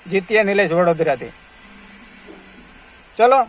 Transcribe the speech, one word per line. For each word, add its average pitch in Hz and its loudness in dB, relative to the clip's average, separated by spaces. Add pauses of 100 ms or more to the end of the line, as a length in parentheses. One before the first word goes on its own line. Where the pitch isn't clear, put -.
(120)
જીતીએ 202 0
નિલેશ 196 0
વડોદરાથી. 160 0 (1900)
ચલો, 247 2